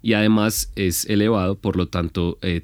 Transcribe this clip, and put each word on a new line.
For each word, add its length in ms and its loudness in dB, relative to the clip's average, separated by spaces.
y 100 0
además 640 2
es 300 -2
elevado, 480 2
por 220 -4
lo 120 -2
tanto, 540 -4
eh, 220 -2